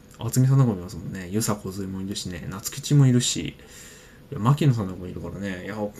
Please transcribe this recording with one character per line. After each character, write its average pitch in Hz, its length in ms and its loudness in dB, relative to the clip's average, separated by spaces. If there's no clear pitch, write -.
あ 117 120 -6
つ 131 100 2
み 131 60 6
さ 135 80 4
ん 135 40 6
と 135 60 8
か 117 80 2
も 92 60 -2
い 87 40 -10
ま 90 80 -12
す 80 60 -12
も 85 80 -12
ん - 80 -10
ね。 92 180 -10
ゆ 104 100 0
さ 110 160 0
こ 101 140 -8
ず 95 140 -6
え - 20 -8
も 95 160 -8
い - 20 -6
る 101 120 -6
し - 100 -8
ね。 92 240 -10
な 95 100 -8
つ - 100 -8
き 139 120 -10
ち - 120 0
も 139 120 8
い 127 60 6
る 123 80 6
し。 - 360 -4
い - 40 -10
や、 98 60 -6
牧 147 260 4
野 127 80 6
さ 110 80 -2
ん 92 60 -4
と 92 60 -8
か 92 40 -12
も 90 80 -10
い 90 60 -10
る - 80 -10
か 85 80 -8
ら 90 100 -10
ね。 92 260 -6
い 92 40 -10
や、 104 60 -8
こ 107 260 -4